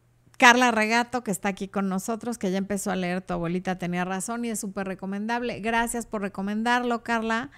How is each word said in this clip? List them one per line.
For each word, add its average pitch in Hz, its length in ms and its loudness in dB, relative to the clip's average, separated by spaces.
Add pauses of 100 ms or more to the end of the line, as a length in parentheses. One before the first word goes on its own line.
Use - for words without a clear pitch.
(380)
Carla 247 320 8
Regato, 233 540 2
que 220 60 -2
está 196 180 -2
aquí 190 200 -4
con 196 200 -2
nosotros, 226 500 -4
que 190 120 0
ya 190 80 0
empezó 196 320 -2
a 180 60 0
leer 185 260 -2
Tu - 100 -6
abuelita 180 460 -2
tenía 175 260 -2
razón 190 400 -4
y 233 60 -4
es 214 100 -4
súper 196 260 -6
recomendable. 208 720 -4
Gracias 233 460 0
por 220 160 -4
recomendarlo, 226 800 0
Carla. 226 560 -2